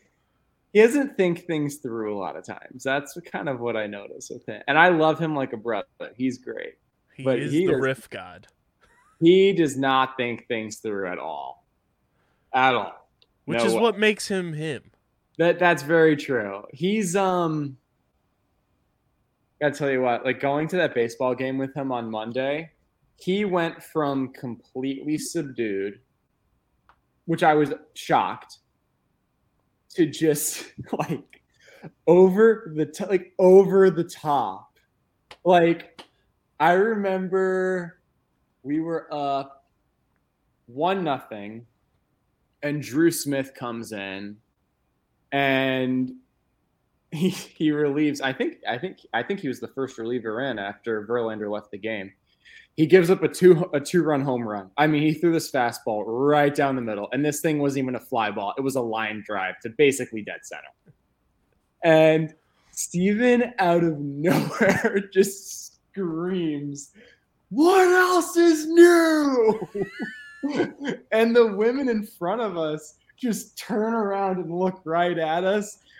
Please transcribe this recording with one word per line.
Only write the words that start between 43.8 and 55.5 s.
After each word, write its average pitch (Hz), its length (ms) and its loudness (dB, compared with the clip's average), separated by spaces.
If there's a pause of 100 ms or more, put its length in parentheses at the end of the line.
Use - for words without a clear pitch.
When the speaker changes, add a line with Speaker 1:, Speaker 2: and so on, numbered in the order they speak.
Speaker 1:
in, 101 460 -10 (920)
and 131 800 0 (1000)
he, 170 180 -2
he - 420 -4
relieves. 147 500 -2
I 131 120 -2
think, 285 240 -6 (100)
I 113 100 -4
think, 180 220 -10 (140)
I 117 100 -2
think 202 160 -6
he 143 80 -8
was 123 120 -6
the 107 100 -12
first 135 280 -8
reliever 113 440 -6
in 127 180 -6
after 104 480 -8
Verlander 110 440 -4
left 104 200 -10
the 104 80 -14
game. 101 320 -8 (640)
He 156 100 2
gives 170 240 6
up 190 140 2
a 156 40 4
two, 175 460 6
a 147 60 2
two-run 151 420 0
home 127 260 -2
run. 101 300 -8
I 147 80 6
mean, 151 160 2
he 156 120 2
threw 165 200 2
this 160 180 -2